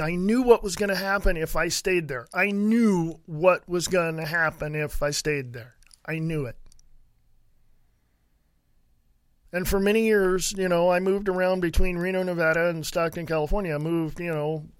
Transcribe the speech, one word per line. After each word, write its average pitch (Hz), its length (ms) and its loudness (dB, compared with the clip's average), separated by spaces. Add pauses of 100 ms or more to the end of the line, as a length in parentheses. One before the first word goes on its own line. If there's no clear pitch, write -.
I 160 140 -2
knew 208 260 2
what 240 220 6
was 185 120 -4
gonna 202 200 -2
happen 196 420 0
if 156 180 -4
I 165 120 0
stayed 175 400 -2
there. 127 260 -10
I 180 140 2
knew 202 800 2
what 170 420 2
was 175 180 -2
gonna 165 380 -2
happen 156 480 -2
if 151 300 -2
I 147 80 0
stayed 139 420 -4
there. 120 220 -18 (280)
I 160 140 -6
knew 160 300 -4
it. 110 100 -12 (3000)
And 180 140 -4
for 202 120 2
many 208 260 2
years, 190 480 2
you 190 140 -2
know, 175 220 4
I 180 100 4
moved 196 300 0
around 185 300 2
between 175 400 2
Reno, 185 240 -2
Nevada 170 460 2
and 165 140 -4
Stockton, 165 440 -2
California. 160 480 0
I - 20 -2
moved, 160 420 -2
you 170 140 -4
know 156 340 -4 (120)